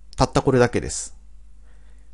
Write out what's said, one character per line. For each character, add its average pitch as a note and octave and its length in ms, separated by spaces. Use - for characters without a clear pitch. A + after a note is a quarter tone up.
た C3+ 80
っ - 80
た C#3+ 80
こ C3+ 100
れ B2+ 80
だ A#2+ 80
け G2+ 140
で A#1+ 80
す。 - 260